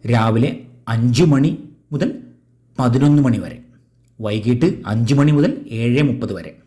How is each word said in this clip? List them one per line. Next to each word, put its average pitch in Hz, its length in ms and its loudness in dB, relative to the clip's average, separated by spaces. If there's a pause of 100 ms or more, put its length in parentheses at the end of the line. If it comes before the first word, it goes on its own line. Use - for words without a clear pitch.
(120)
രാവിലെ 113 380 2 (420)
അഞ്ച് 120 400 2
മണി 135 180 2 (440)
മുതൽ 165 160 -2 (680)
പതിനൊന്ന് 135 480 4
മണി 113 160 0
വരെ, - 160 -14 (640)
വൈകിട്ട് 107 480 -2 (240)
അഞ്ച് 117 260 0
മണി 147 180 4
മുതൽ 143 160 2 (280)
ഏഴ് 120 280 0
മുപ്പത് 117 300 -4
വരെ. 82 140 -14 (160)